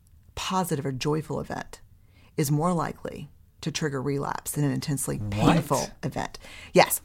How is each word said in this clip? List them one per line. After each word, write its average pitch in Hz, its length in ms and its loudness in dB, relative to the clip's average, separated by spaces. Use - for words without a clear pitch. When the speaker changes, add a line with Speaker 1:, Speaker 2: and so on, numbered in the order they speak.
Speaker 1:
positive 170 500 -2
or 139 60 -2
joyful 147 480 -4
event - 400 -10
is 147 140 2
more 160 220 4
likely - 560 -4
to 160 100 -4
trigger 139 280 -4
relapse 139 520 -4
than 147 120 0
an 139 80 2
intensely 135 460 -2
Speaker 2:
What? 104 140 -6
Speaker 1:
painful 151 360 2
event. - 340 -6
Yes. - 320 8